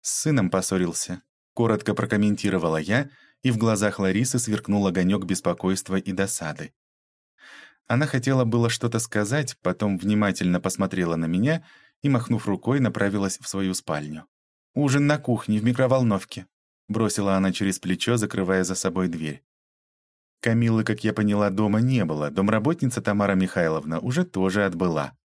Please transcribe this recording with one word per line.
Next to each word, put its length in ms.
«С 220
сыном 260
поссорился», 720
коротко 400
прокомментировала 840
я, 320
и 80
в 80
глазах 400
Ларисы 400
сверкнул 480
огонёк 380
беспокойства 720
и 160
досады. 600
Она 200
хотела 380
было 260
что-то 300
сказать, 600
потом 360
внимательно 600
посмотрела 560
на 100
меня 380
и, 60
махнув 380
рукой, 340
направилась 580
в 100
свою 260
спальню. 520
«Ужин 320
на 120
кухне, 400
в 60
микроволновке», 840
бросила 460
она 180
через 260
плечо, 380
закрывая 480
за 100
собой 340
дверь. 340
Камилы, 440
как 200
я 80
поняла, 380
дома 300
не 240
было, 260
домработница 720
Тамара 320
Михайловна 640
уже 260
тоже 400
отбыла. 480